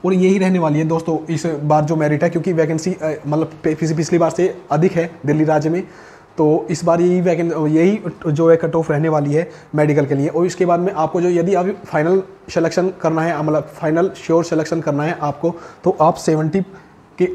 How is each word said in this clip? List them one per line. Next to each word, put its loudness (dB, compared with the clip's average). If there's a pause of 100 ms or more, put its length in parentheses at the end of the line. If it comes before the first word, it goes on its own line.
और 2
यही 4
रहने 2
वाली 2
है 0
दोस्तों -2
इस -4
बार 0
जो 0
merit 0
है, 4
क्योंकि -2
vacancy, 0
अ, -6
मतलब, -2 (120)
पे-, 0
पिछ-, -2
पिछली 0
बार 2
से -2 (100)
अधिक 4
है -4
दिल्ली 2
राज्य 2
में। -2 (500)
तो 2
इस -4
बार 2
यही 2
वैकें-, 0
यही 2 (280)
जो 2
है 8
कट -2
ऑफ 0
रहने 0
वाली 0
है 0 (240)
medical 2
के 0
लिए। 0
और 0
इसके 0
बाद 2
में -2
आपको -2
जो, 2
यदि 0
आप 2 (180)
final 0 (260)
selection 0 (100)
करना 0
है, -2
मतलब, 0
final -2
sure 0
selection -4
करना -2
है -4
आपको, -4 (280)
तो 0
आप 4
सेवेंटी 0 (560)
के 0